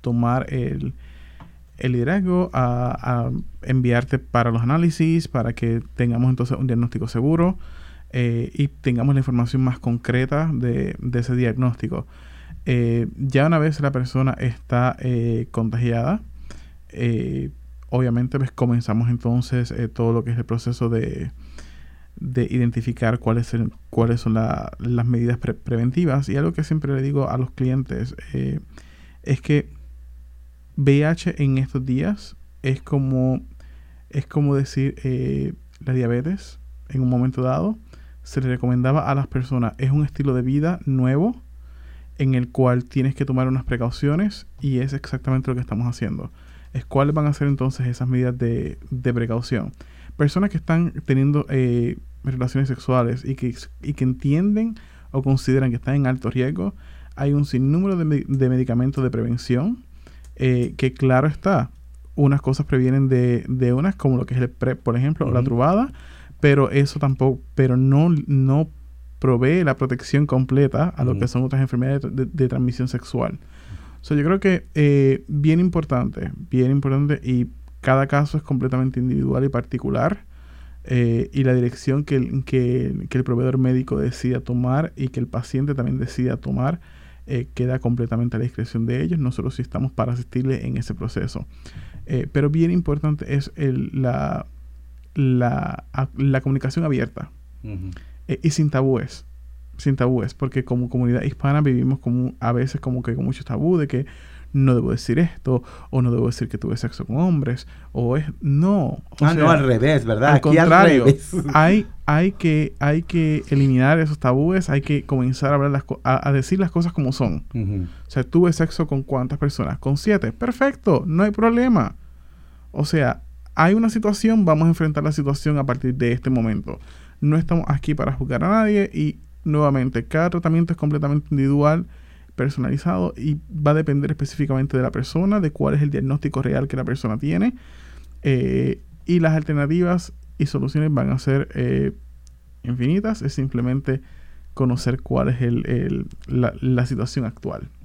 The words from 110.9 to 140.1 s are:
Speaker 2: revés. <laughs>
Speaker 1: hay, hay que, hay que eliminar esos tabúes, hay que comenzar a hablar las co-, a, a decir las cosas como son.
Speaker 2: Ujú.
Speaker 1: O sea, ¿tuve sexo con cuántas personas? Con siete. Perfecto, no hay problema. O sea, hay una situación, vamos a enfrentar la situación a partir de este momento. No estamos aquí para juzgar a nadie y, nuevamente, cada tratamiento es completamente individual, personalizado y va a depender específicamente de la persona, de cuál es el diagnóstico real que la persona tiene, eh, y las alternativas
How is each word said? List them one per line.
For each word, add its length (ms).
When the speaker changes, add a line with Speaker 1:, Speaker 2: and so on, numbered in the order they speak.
Speaker 2:
revés. 380
<laughs> 100
Speaker 1:
hay, 320
hay 240
que, 480
hay 240
que 480
eliminar 480
esos 180
tabúes, 540
hay 100
que 220
comenzar 480
a 40
hablar 140
las 140
co-, 200
a, 240
a 60
decir 260
las 120
cosas 220
como 180
son. 420
Speaker 2:
Ujú. 320
Speaker 1:
O 20
sea, 140
¿tuve 280
sexo 360
con 160
cuántas 340
personas? 400
Con 200
siete. 360
Perfecto, 720
no 160
hay 100
problema. 640
O 140
sea, 360
hay 220
una 160
situación, 540
vamos 200
a 40
enfrentar 340
la 80
situación 480
a 60
partir 280
de 180
este 200
momento. 480
No 160
estamos 300
aquí 260
para 200
juzgar 300
a 60
nadie 420
y, 280
nuevamente, 640
cada 260
tratamiento 420
es 40
completamente 520
individual, 560
personalizado 800
y 200
va 200
a 20
depender 380
específicamente 640
de 60
la 80
persona, 500
de 100
cuál 240
es 60
el 80
diagnóstico 520
real 260
que 100
la 80
persona 320
tiene, 360
eh, 580
y 140
las 140
alternativas 800